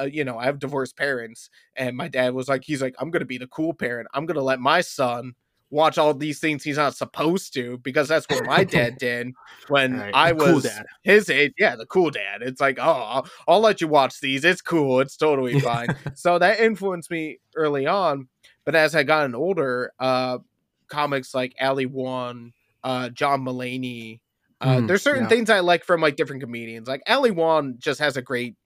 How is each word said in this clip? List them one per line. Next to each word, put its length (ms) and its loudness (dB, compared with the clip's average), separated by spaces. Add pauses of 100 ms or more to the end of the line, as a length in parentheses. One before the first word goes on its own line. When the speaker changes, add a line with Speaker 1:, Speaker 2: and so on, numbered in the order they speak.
Speaker 1:
uh, 120 -2
you 120 -4
know, 140 -8
I 80 -4
have 140 -2
divorced 360 -6
parents, 540 -6 (260)
and 200 -4
my 120 -6
dad 260 0
was 140 -6
like, 160 -2
he's 180 -4
like, 180 -4
"I'm 100 -6
gonna 160 -2
be 120 -8
the 100 -14
cool 260 -4
parent. 400 -8
I'm 120 -4
gonna 160 -4
let 180 0
my 220 4
son 520 -4 (360)
watch 280 2
all 160 4
these 260 -6
things 240 -2
he's 140 -4
not 180 0
supposed 580 -2
to, 260 -8
because 280 -2
that's 220 0
what 140 -2
my 200 2
Speaker 2:
<laughs> 0 -
Speaker 1:
dad 340 -2
did 360 -6 (340)
when 360 0
Speaker 2:
Right, 100 -6
Speaker 1:
I 160 6
Speaker 2:
the 40 2
cool 260 4
Speaker 1:
was 0 -
Speaker 2:
dad. 260 -6 (180)
Speaker 1:
his 260 6
age." 280 2
Yeah, 180 2
the 100 -14
cool 260 2
dad. 300 -8
It's 200 -8
like, 180 0
"Oh, 40 -2
I'll, 440 0 (200)
I'll 120 8
let 220 4
you 60 -2
watch 320 4
these. 260 -2
It's 160 2
cool. 380 2
It's 180 -2
totally 440 2
Speaker 2:
<laughs> 0 -
Yeah. 20 -
Speaker 1:
fine." 280 -2 (220)
So 260 2
that 200 4
influenced 520 -2
me 280 -6 (160)
early 320 0
on, 400 0 (380)
but 100 0
as 200 4
I 80 4
gotten 320 2
older, 640 -2
uh, 380 0 (500)
comics 460 -2
like 260 -2
Ali 260 0
Wong, 640 -8 (320)
uh, 260 -4
John 340 0
Mulaney, 760 -8 (420)
uh, 180 4
Speaker 2:
Mm, 80 0
Speaker 1:
there's 160 2
certain 220 2
Speaker 2:
yeah. 20 -4
Speaker 1:
things 220 2
I 100 4
like 240 2
from, 180 2
like, 140 2
different 260 -6
comedians. 460 -12
Like, 200 -6
Ali 240 4
Wong 480 0
just 200 -2
has 180 0
a 40 -6
great 440 -6